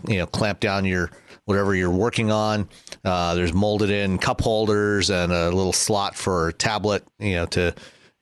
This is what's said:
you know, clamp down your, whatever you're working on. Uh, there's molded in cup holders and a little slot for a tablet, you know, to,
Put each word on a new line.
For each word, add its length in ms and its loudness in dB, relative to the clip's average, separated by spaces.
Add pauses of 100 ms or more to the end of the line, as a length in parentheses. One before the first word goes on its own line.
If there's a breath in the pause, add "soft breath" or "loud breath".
you 120 0
know, 80 0
clamp 340 -2
down 240 0
your, 260 0 (340 loud breath)
whatever 300 2
you're 160 2
working 400 0
on. 380 0 (360 loud breath)
Uh, 300 0
there's 180 0
molded 380 2
in 260 0
cup 240 -2
holders 680 2
and 200 0
a 200 2
little 240 0
slot 420 -2
for 320 0
a 60 -2
tablet, 500 -2 (140)
you 160 -2
know, 100 0
to, 300 0 (460 loud breath)